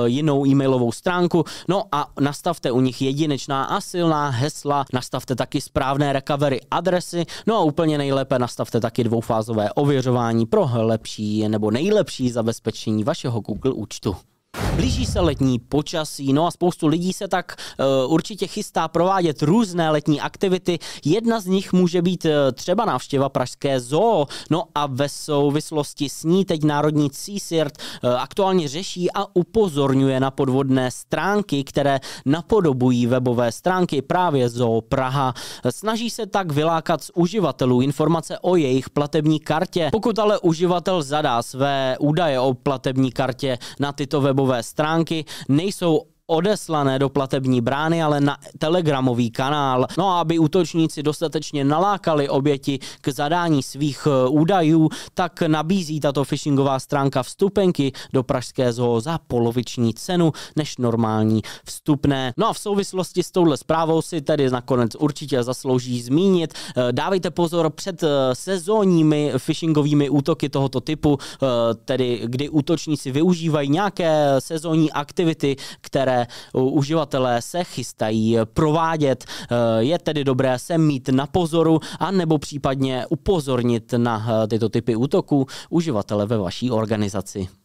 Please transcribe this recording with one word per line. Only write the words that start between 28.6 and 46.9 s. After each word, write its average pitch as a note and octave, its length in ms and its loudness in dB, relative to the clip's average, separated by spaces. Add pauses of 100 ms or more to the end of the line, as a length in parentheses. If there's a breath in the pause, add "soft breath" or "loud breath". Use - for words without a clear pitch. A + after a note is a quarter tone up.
řeší F3 440 -4
a G3+ 220 -4
upozorňuje C#3 840 2
na C3+ 100 0
podvodné C3 600 2
stránky, D#3+ 760 -2
které C#3 360 0 (260 loud breath)
napodobují C3 800 2
webové B2 460 2
stránky F3+ 500 0
právě D#3+ 460 2
Zoo A#2 320 0
Praha. C3 540 -2 (360 loud breath)
Snaží A3 400 -4
se A3 160 -8
tak F#3+ 260 -2
vylákat D#3 520 0
z - 100 -16
uživatelů E3 680 2
informace D#3 580 0
o F3+ 180 2
jejich C3 340 2
platební D3+ 500 2
kartě. D#3+ 520 -2
Pokud A3 260 -2
ale G#3+ 200 2
uživatel F3 640 0
zadá C3+ 400 0
své C3+ 580 -2
údaje D3 400 2
o C3 140 2
platební C3 580 -2
kartě C3 460 -2 (220 loud breath)
na C#3 120 -2
tyto D3 280 -2
webové C3 460 2
stránky, D#3+ 580 0 (240 loud breath)
nejsou E3 540 0 (260)
odeslané D#3+ 720 0